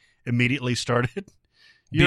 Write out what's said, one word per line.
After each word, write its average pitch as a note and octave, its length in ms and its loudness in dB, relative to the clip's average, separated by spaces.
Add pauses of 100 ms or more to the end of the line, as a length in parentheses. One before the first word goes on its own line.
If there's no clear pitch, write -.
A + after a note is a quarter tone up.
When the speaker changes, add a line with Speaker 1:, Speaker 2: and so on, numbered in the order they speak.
(260)
Speaker 1:
immediately B2 480 0
started A#2+ 420 0
<laughs> - 760 -18
you D3 80 -4
Speaker 2:
Being F3 60 8